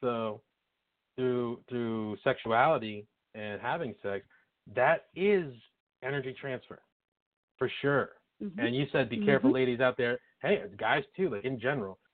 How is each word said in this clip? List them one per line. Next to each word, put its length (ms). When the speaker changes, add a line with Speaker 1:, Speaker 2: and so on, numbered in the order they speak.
Speaker 1:
though, 420
through, 520
through 500
sexuality 880
and 260
having 420
sex, 220
that 320
is 360
energy 320
transfer, 460
for 100
sure. 300
Speaker 2:
Mm-hmm. 180
Speaker 1:
And 140
you 180
said, 160
"Be 160
careful, 260
Speaker 2:
Mm-hmm. 40
Speaker 1:
ladies 260
out 160
there." 220
Hey, 160
it's 180
guys 300
too, 140
like, 140
in 160
general. 380